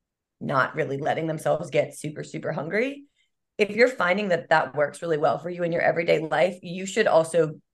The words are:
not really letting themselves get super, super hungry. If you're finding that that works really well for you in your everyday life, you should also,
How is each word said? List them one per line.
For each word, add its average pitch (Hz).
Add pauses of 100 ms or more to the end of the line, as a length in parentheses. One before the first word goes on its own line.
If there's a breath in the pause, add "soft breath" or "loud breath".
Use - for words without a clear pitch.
(400)
not 139
really 139
letting 156
themselves 156
get 139
super, 147
super -
hungry. 220 (540)
If 208
you're 220
finding 202
that 170
that 151
works 147
really 165
well 147
for 165
you 175
in 170
your 170
everyday 165
life, 160
you 180
should 196
also, 160 (140)